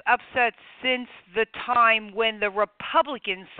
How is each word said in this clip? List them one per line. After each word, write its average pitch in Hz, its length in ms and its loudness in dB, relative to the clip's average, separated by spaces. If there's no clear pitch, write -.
upset 240 480 0
since 247 240 -2
the 220 120 0
time 226 480 2
when 220 260 -2
the 208 100 0
Republicans 208 960 -4